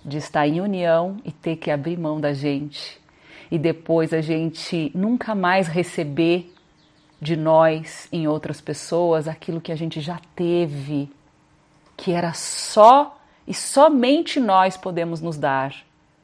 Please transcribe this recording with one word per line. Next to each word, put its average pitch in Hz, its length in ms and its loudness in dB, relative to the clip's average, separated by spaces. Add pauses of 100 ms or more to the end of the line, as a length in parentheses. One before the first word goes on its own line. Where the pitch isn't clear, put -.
de 143 140 -8
estar 147 280 -2
em 160 140 0
união 180 640 0
e 160 80 -10
ter 165 240 -6
que 160 140 -6
abrir 151 280 -4
mão 156 220 -4
da 147 120 0
gente. 143 680 -6 (500)
E 165 80 0
depois 165 560 0
a 160 80 0
gente 160 720 -4
nunca 220 400 -2
mais 185 340 2
receber 170 880 -2 (640)
de 156 160 -4
nós 160 720 2
em 160 160 -2
outras 151 360 -4
pessoas 160 640 0
aquilo 165 320 -8
que 175 100 -10
a 160 60 -6
gente 160 240 -6
já 165 180 -8 (160)
teve, 147 800 -2 (800)
que - 180 -4
era 170 200 -2
só - 880 4 (260)
e 185 60 -8
somente 285 880 4
nós 190 380 4
podemos 170 420 -4
nos 165 160 -6
dar. 135 380 -2 (500)